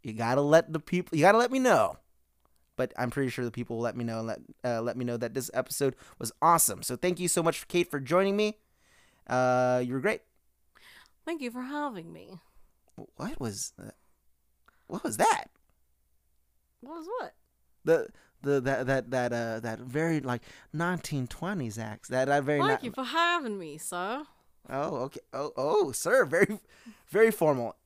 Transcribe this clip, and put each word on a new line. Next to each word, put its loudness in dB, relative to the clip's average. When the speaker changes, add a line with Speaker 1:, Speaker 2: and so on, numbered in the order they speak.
Speaker 1:
you -8
gotta 0
let 6
the -4
people, -2
you 6
gotta 10
let 2
me 0
know. 4
But -2
I'm -2
pretty 0
sure -6
the -4
people -8
will -4
let -4
me -6
know -6
and -6
let, -8
uh, -2
let -4
me -2
know -2
that -4
this -4
episode -2
was -6
awesome. 4
So -4
thank -2
you -2
so 2
much, 0
Kate, 2
for -4
joining 2
me. 0
Uh, 2
you -4
were -2
great. 0
Speaker 2:
Thank -6
you -6
for -10
having -6
me. -18
Speaker 1:
What -8
was -6
that? -16
What -8
was -4
that? 2
Speaker 2:
What -14
was -12
what? -8
Speaker 1:
The, 4
the, 2
that, -2
that, 0
that, 0
uh, -4
that -6
very, -2
like, -4
nineteen -2
twenties -6
acts. -10
That, 2
that 2
very 2
Speaker 2:
Thank 2
Speaker 1:
ni- -8
Speaker 2:
you -8
for -8
having -2
me, -12
sir. -6
Speaker 1:
Oh, -4
okay. -10
Oh, -6
oh, 2
sir. 4
Very, 2
very 6
formal. 2